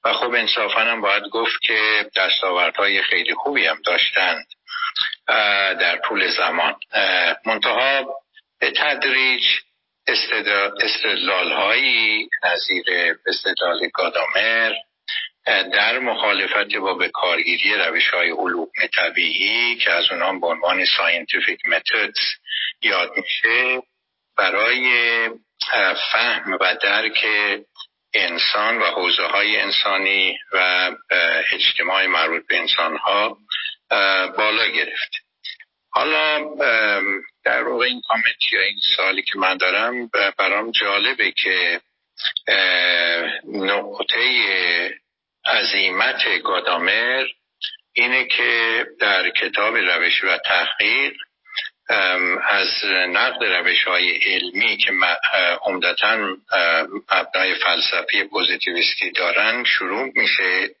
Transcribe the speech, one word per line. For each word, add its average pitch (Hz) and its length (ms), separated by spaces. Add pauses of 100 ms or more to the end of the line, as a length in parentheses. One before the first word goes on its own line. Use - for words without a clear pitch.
و 113 80
خب 123 200
انصافاً 110 480
هم 113 200
باید 101 220
گفت 113 380
که 107 540
دستاوردهای 98 840
خیلی - 320
خوبی 143 320
هم - 200
داشتند، - 600 (800)
اه، 101 460
در - 240
طول - 340
زمان. - 440 (180)
اه، - 420 (100)
منتها 131 720 (400)
به 135 120
تدریج 131 720 (640)
استدلال، 104 640 (120)
استدلال‌هایی 107 1500 (140)
نظیر 87 420 (400)
استدلال 87 540 (140)
گادامر، 113 800 (720)
اه، 98 180
در 101 360
مخالفت 107 760
با 95 180
به 92 160
کارگیری 98 680
روش‌های 101 540
علوم 92 380 (260)
طبیعی 107 840
که - 160
از 92 200
اونها 92 280
به 87 80
عنوان 87 380 (120)
ساینتیفیک 82 680
متدز - 540 (600)
یاد - 360
می‌شه، 127 640 (560)
برای، 127 500 (840)
اه، 107 220 (160)
فهم - 500
و - 200
درک 107 440 (880)
انسان 107 640
و - 80
حوزه‌های 104 720
انسانی 95 800 (160)
و، - 40 (540)
اه، - 400
اجتماع - 560
مربوط 85 400
به 85 100
انسان‌ها، 85 800 (540)
اه، - 360
بالا - 380
گرفت. - 460 (840)
حالا، 156 400
ام، 127 840 (240)
در 123 180
واقع 117 220
این 123 220
کامنت 113 460
یا 95 80
این 101 180 (160)
سوالی 95 260
که 98 180
من 95 180
دارم 117 500
ب-، - 300
برام 120 340
جالبه 101 600
که، 92 500 (640)
اه، 87 800 (200)
نقطه 98 1500 (460)
عزیمت - 960
گادامر 98 840 (680)
اینه 123 340
که 117 580 (140)
در - 300
کتاب - 460
روش 90 480
و 90 140
تحقیق، 107 760 (760)
ام، - 480
از - 480
نقد - 580
روش‌های 90 760
علمی - 600
که - 140
م-، 1047 120
اه، - 580
عمدتاً، 104 760 (140)
اه، - 320 (280)
مبنای 92 440
فلسفی 92 680
پوزیتیویستی - 880
دارن 90 520
شروع 110 520
می‌شه - 540 (100)